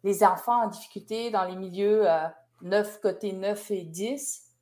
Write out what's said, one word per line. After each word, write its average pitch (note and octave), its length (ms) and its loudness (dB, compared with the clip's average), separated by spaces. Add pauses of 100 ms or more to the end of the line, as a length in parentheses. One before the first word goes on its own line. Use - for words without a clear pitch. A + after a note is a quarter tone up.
les G3 200 2
enfants G#3 420 4
en - 20 -4
difficulté A3+ 640 -8
dans F#3+ 140 0
les F#3 100 -8
milieux, G3 520 2
euh, D#3+ 200 2 (340)
neuf, G#3 400 0
côté F#3+ 320 -2
neuf G3+ 380 -4
et F#3+ 120 -4
dix G#3 600 -6 (180)